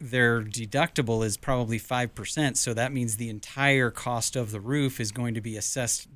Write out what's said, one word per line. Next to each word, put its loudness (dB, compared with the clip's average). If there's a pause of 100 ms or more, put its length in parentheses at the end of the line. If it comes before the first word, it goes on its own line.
their 4
deductible 0
is 0
probably 0
five -2
percent, 0
so 0
that 0
means 0
the -4
entire 2
cost -2
of -2
the -6
roof 0
is -2
going -2
to -4
be -6
assessed -2